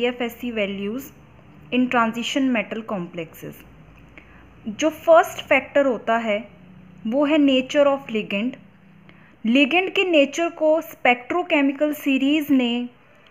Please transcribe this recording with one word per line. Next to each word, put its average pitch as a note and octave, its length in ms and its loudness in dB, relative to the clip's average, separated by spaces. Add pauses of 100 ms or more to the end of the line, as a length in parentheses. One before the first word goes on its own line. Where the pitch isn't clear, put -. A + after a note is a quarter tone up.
F B3 160 -4
S A#3 160 -6
C B3 140 -8
values G3+ 580 -6 (640)
in B3 160 2
transition A#3 580 -2 (100)
metal G#3 240 -6 (120)
complexes. E3+ 600 -10 (1120)
जो A3+ 220 -2
फर्स्ट E4 560 4
फैक्टर C#4 400 2
होता A3+ 320 -2
है A3+ 320 -4 (580)
वो C4+ 180 0
है D4+ 120 2
nature C#4 480 2
of C#4 220 0
ligand। G#3+ 480 -4 (920)
लिगेंड C#4+ 440 2
के G4 140 0
नेचर E4 460 2
को D#4+ 320 0
स्पेक्ट्रोकेमिकल D4 1120 -2
सीरीज C#4+ 580 0
ने B3 380 0 (420)